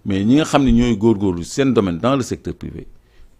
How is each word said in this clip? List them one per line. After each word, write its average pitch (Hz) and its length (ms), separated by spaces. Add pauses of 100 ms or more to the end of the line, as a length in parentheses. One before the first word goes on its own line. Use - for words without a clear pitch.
Mais 98 200
ñi 120 120
nga 156 80
xam 143 200
ne 127 80
ñooy 120 240
góorgóorlu 98 480
seen 135 300
domaine 95 240
dans 123 180
le 131 60
secteur - 320
privé, - 320 (540)